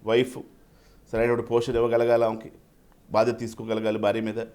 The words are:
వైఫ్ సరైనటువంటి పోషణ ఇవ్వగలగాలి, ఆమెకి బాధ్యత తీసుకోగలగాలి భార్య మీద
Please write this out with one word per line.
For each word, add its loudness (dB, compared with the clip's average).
వైఫ్ 2
సరైనటువంటి 2
పోషణ 0
ఇవ్వగలగాలి, 2
ఆమెకి -4
బాధ్యత 2
తీసుకోగలగాలి -4
భార్య 0
మీద -4